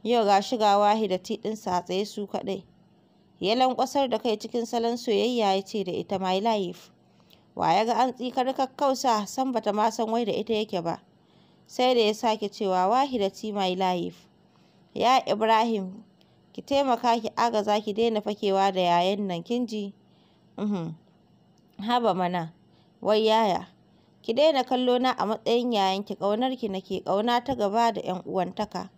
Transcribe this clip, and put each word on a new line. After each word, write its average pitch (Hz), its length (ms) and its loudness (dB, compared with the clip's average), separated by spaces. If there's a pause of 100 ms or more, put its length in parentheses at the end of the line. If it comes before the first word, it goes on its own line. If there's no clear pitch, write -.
Yau 233 220 2
ga 202 160 6
shi 240 160 -4
ga 208 220 4
Wahida 208 440 2
ti - 140 -6
ɗinsa 214 400 -6
a 175 80 0
tsaye 185 220 -2
su 208 200 -8
kaɗai. 196 380 -6 (760)
Ya 202 140 2
lanƙwasar 254 560 0
da 220 80 -2
kai 214 200 0
cikin 226 280 -6
salon 233 300 -2
soyayya 214 600 0
ya 196 60 -2
ce 196 220 -6
da 180 80 -6
ita, 190 260 -4
"My 185 220 0
life." 202 500 -2 (640)
Wa 160 180 0
ya 202 120 2
ga 240 100 0
an 240 200 2
tsikar 254 400 -2
kakkausa 262 760 0
san 262 240 -2
bata 214 200 -2
ma 214 180 2
san 220 200 -4
wai 233 140 0
da 202 80 -2
ita 214 220 -2
yake 214 280 -2
ba. 170 200 -4 (640)
Sai 254 280 2
da 240 60 4
ya 214 140 4
sake 214 340 -2
cewa, 185 400 0
"Wahida 247 420 0
ti 214 220 -10
my 190 220 0
life." 180 540 -2 (680)
"Ya 254 320 4
Ibrahim, 220 800 0 (480)
ki - 100 -14
taimaka 240 580 0
ki 220 160 -8
agaza 214 480 2
ki 208 80 -4
daina 220 280 0
fakewa 196 520 0
da 185 80 0
yayan 180 460 2
nan 170 160 -4
kin 240 240 -2
ji?" 208 260 -8 (680)
"Uhum." 180 360 -4 (840)
"Haba 233 360 0
mana." 175 380 -2 (480)
"Wai 214 260 2
yaya, 214 420 2 (540)
ki 226 120 -4
daina 277 300 4
kallo 254 360 0
na 254 180 2
a 185 80 -2
matsayin 233 460 0
yayanki, 196 440 0
ƙaunar 247 420 -2
ki 226 100 -6
nake, 190 360 -6
ƙauna 240 400 0
ta 269 100 -2
gaba 226 380 2
da 202 100 -6
ƴan 185 240 -6
uwantaka. 185 720 -4